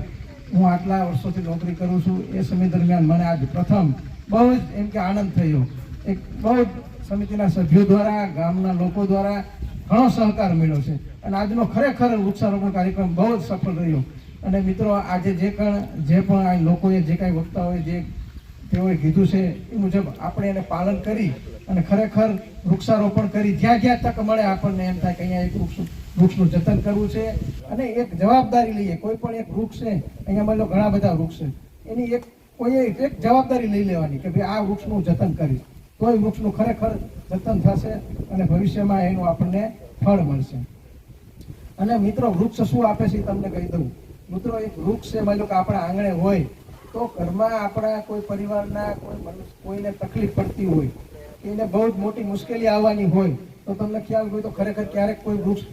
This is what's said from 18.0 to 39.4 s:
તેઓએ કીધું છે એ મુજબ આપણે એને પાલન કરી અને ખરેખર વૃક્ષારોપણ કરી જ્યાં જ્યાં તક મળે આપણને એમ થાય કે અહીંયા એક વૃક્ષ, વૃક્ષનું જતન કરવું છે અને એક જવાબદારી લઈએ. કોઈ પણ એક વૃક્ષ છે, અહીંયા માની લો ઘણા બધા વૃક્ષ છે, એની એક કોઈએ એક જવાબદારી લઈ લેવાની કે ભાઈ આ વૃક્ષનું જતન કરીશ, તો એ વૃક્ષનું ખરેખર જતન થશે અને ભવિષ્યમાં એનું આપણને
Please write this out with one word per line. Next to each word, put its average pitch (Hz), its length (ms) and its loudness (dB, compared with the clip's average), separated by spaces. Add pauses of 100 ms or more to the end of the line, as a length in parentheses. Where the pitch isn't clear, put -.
તેઓએ 185 260 2
કીધું 156 300 4
છે 190 440 0
એ 233 60 -6
મુજબ 190 280 2 (140)
આપણે 190 280 -4
એને 190 140 -2
પાલન 180 340 -2
કરી 208 340 -2 (380)
અને 185 140 2
ખરેખર 214 480 2 (360)
વૃક્ષારોપણ 202 640 2
કરી 202 280 0
જ્યાં 226 240 4
જ્યાં 247 220 2
તક 233 180 -2
મળે 220 240 2
આપણને 190 400 0
એમ 180 140 -2
થાય 175 160 0
કે 175 100 -6
અહીંયા 180 180 -2
એક 180 160 -2
વૃક્ષ, 175 200 -4 (400)
વૃક્ષનું 175 320 6
જતન 175 280 2
કરવું 202 320 0
છે 220 160 -4 (460)
અને 254 140 -4
એક 226 300 -4
જવાબદારી 226 580 4
લઈએ. 196 220 -2
કોઈ 214 200 -4
પણ 233 200 -6
એક 226 220 -8
વૃક્ષ 220 220 -4
છે, 208 240 -2 (240)
અહીંયા 208 160 2
માની 214 160 2
લો 214 60 2
ઘણા 202 240 2
બધા 196 240 2
વૃક્ષ 160 260 -2
છે, 156 80 -4 (420)
એની 233 140 -4
એક 240 200 -2 (340)
કોઈએ 254 260 2
એક 240 380 -2
જવાબદારી 247 460 4
લઈ 202 160 2
લેવાની 160 340 0
કે 180 120 -6
ભાઈ 185 120 2
આ 202 200 -2
વૃક્ષનું 202 420 -2
જતન 170 280 2
કરીશ, 135 280 -2 (400)
તો 233 120 4
એ 226 60 4
વૃક્ષનું 214 380 0
ખરેખર 226 360 0 (400)
જતન 190 280 -2
થશે 196 320 2 (420)
અને 190 100 0
ભવિષ્યમાં 196 580 2
એનું 180 260 0
આપણને 190 440 0 (340)